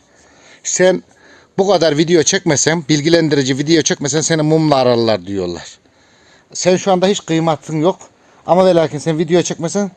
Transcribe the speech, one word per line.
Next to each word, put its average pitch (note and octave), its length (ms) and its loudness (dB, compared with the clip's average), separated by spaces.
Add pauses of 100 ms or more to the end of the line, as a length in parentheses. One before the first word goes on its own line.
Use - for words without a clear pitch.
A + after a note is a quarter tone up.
(640)
sen F3+ 400 0 (560)
bu F#3+ 100 0
kadar D#3+ 300 2
video E3 240 2
çekmesen, D#3+ 680 -2
bilgilendirici D3 680 0
video D#3 240 2
çekmesen D3+ 380 -4
seni D#3+ 220 -2
mumla D3+ 340 2
ararlar." A#2 500 0
diyorlar. F2+ 520 -8 (720)
Sen F3+ 240 0
şu F#3 160 0
anda F3+ 140 0
hiç G3+ 140 0
kıymatın D#3+ 600 -4
yok. F3+ 180 0 (480)
Ama F#3 200 4
ve F#3 80 4
lakin D#3 240 0
sen D#3 200 -4
video E3+ 240 0
çekmesen F3+ 540 -6